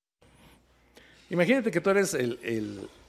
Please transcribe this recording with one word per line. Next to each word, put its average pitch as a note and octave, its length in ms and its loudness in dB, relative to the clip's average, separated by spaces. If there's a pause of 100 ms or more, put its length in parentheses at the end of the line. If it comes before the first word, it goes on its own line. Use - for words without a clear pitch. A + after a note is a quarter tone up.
(1300)
Imagínate G#3+ 400 2
que E3+ 100 0
tú F#3+ 100 2
eres G3 240 2
el, B2 280 -2
el, G#2+ 380 -6 (280)